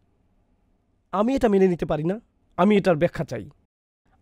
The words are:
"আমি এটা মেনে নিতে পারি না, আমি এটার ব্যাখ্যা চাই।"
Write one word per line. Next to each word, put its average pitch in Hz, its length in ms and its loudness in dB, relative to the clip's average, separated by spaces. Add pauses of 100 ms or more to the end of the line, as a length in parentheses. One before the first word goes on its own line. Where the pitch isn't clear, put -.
(1120)
"আমি 220 240 -2
এটা 254 120 0
মেনে 196 200 4
নিতে 175 180 -2
পারি 151 180 -4
না, 190 160 -4 (380)
আমি 202 200 4
এটার 185 180 2
ব্যাখ্যা 165 300 -4
চাই।" - 240 -14 (720)